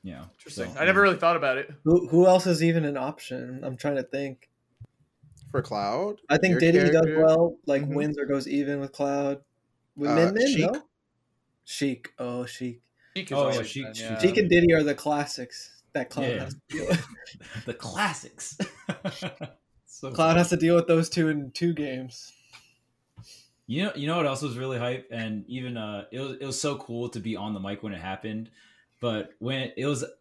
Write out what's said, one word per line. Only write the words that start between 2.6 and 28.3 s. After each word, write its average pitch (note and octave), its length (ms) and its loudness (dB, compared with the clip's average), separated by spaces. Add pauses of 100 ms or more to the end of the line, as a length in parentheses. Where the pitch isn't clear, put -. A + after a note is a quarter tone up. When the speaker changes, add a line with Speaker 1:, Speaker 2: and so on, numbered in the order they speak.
Speaker 3:
even E3 220 4
an C#3+ 140 -2
option? B2+ 680 -8
I'm B2+ 140 -8
trying D3 180 -2
to C3+ 60 -2
think. C3+ 480 -8 (1000)
Speaker 4:
For C3 120 0
Cloud? A2+ 680 -4
Speaker 3:
I D3 80 4
think F3+ 160 4
Speaker 4:
Your D#3+ 80 4
Speaker 3:
Diddy E3+ 180 8
does D3 140 6 (140)
Speaker 4:
character? D#3 180 4
Speaker 3:
well, E3 320 6 (100)
like, C#3 160 2
Speaker 4:
Mm-hmm. C#3+ 120 -4
Speaker 3:
wins D3 240 0
or C#3 80 -4
goes C#3 220 -2
even C#3+ 320 -2
with C#3 120 -8
Cloud. C#3 480 -2 (560)
With C#3+ 140 -2
Speaker 4:
Uh, D3+ 40 2
Speaker 3:
Min E3+ 200 4
Min, A#3 140 4
Speaker 4:
Sheik? G3+ 240 2
Speaker 3:
no? D4 100 -6 (840)
Sheik. - 540 -6
Oh, B2 280 -8
Sheik. A#2+ 360 -10 (340)
Speaker 2:
Sheik F#3+ 120 -10
has C#3 100 -2
Speaker 1:
Oh, C#3+ 80 2
yeah, B2 60 0
Speaker 2:
always A#2 160 -4
Speaker 1:
Sheik, C3+ 160 -8
Speaker 2:
been, A2 100 -14
Speaker 1:
Sheik. A2+ 160 -10
Speaker 2:
yeah. A2+ 100 -4
Speaker 3:
Sheik F#3 180 4
and F#3+ 120 2
Diddy F3 220 6
are D#3+ 100 4
the D3 120 0
classics - 880 -6 (100)
that C3 180 -4
Cloud C#3 200 -4
Speaker 1:
Yeah. G#2 140 -4
Speaker 3:
has C#3 100 -10
to - 60 -18 (100)
deal E3 180 -6
with. F3+ 180 0 (300)
Speaker 1:
<laughs> - 300 -14
The A#2 80 -8
classics. - 840 -6 (300)
<laughs> - 500 -10 (480)
So - 240 -12
Speaker 3:
Cloud D#3+ 200 2
Speaker 1:
funny. E3 80 6
Speaker 3:
has F3 100 4
to F3 80 2
deal D#3+ 180 4
with E3+ 140 4
those E3 200 4
two D#3+ 200 0
in C#3+ 240 -4
two E3+ 220 0
games. C3 580 -8 (1300)
Speaker 1:
You D3 180 -2
know, G#3+ 100 -4
you C#3+ 140 -6
know E3 80 -2
what E3 100 2
else C3+ 160 -2
was B2 160 -6
really C3 200 -4
hype, B2 340 -4
and A2 340 -6
even, B2 300 -8
uh, G#2 340 -10
it A#2+ 80 -10
was, C3+ 220 -8
it C#3 60 -10
was C3 140 -6
so C#3+ 160 -4
cool A#2+ 340 -8
to A#2 100 -10
be G#2+ 160 -6
on G#2 180 -6
the G2 60 -8
mic G2 240 -8
when G#2 80 -8
it F2+ 80 -10
happened. G#2+ 500 -10 (500)